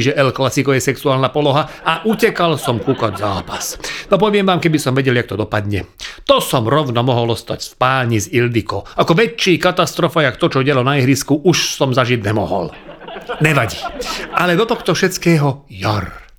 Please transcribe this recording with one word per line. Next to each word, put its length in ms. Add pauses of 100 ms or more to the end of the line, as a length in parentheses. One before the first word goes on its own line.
že 80
El 160
Clasico 400
je 80
sexuálna 560
poloha, 320 (160)
a 240
utekal 560
som 160
kúkať 400
zápas. 560 (320)
No 160
poviem 240
vám, 160
keby 160
som 160
vedel, 240
jak 160
to 0
dopadne. 560 (400)
To 80
som 320
rovno 320
mohol 320
ostať 240
v 160
spálni 480
s 80
Ildiko. 640
Ako 240
väčší 400
katastrofa, 640
jak 160
to, 80
čo 160
dialo 240
na 160
ihrisku, 400
už 320
som 160
zažiť 320
nemohol. 480 (720)
Nevadí. 400 (560)
Ale 160
do 80
tohto 320
všetkého 720
jar. 560 (160)